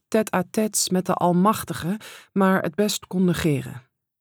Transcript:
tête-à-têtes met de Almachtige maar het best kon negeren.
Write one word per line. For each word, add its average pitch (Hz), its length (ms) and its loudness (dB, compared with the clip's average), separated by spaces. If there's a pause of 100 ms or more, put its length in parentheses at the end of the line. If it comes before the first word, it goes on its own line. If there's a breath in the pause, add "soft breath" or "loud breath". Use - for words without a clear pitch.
tête-à-têtes 214 800 0
met 180 180 0
de - 80 0
Almachtige 180 840 0 (360 loud breath)
maar 190 300 4
het 165 120 -4
best 208 320 -2
kon 185 180 0
negeren. 139 580 0 (380)